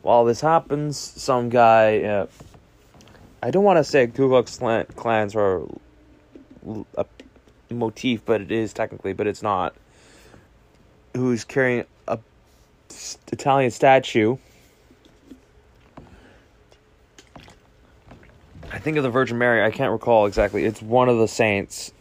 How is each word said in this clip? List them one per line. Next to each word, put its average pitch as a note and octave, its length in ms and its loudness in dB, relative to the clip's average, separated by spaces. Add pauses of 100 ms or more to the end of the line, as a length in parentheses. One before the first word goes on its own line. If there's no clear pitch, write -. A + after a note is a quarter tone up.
While A#2+ 240 4
this A#2 160 0
happens, D3 560 -2
some A#2+ 540 -4
guy, A2+ 520 4
uh, G2+ 240 -2 (1160)
I A#2+ 80 -4
don't F#3+ 140 0
wanna F3 200 4
say C3 220 2
Ku C3 220 0
Klux B2+ 280 0
Klan, A2+ 300 -2 (100)
Klans G#2+ 400 -2
are F#2+ 300 0 (1300)
a G2+ 80 -4 (640)
motif, A#2 560 -4
but G#2+ 160 0
it G2+ 120 -10
is A2 200 -4
technically, G#2 400 -8
but G#2 140 -4
it's G2+ 160 -6
not. F#2+ 320 -4 (1400)
Who's B2 300 -2
carrying B2+ 400 -2 (240)
a A2+ 100 -4 (720)
s-, - 280 -16 (120)
Italian C3+ 400 0
statue. C3 680 4 (4000)
I - 80 -10
think D#3 180 -4
of D3 60 0
the C3 80 -2
Virgin A#2+ 280 -2
Mary. A#2+ 240 2
I A2 80 2
can't A2+ 220 -4
recall A2 340 2
exactly. G#2 380 -2
It's A2 160 -4
one B2 280 2
of A#2+ 100 4
the A2 100 2
saints. - 720 -4